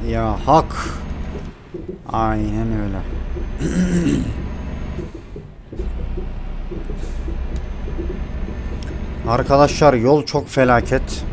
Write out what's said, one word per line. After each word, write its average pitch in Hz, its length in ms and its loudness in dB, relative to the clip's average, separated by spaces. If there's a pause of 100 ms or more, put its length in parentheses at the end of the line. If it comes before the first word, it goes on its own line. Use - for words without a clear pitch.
(120)
Ya 113 360 0
hak. - 420 4 (1200)
Aynen 110 540 2 (140)
öyle. 98 160 -2 (680)
<clears throat> 170 540 2 (4000)
Arkadaşlar 139 680 6
yol 131 320 6
çok - 220 -2
felaket. 127 840 4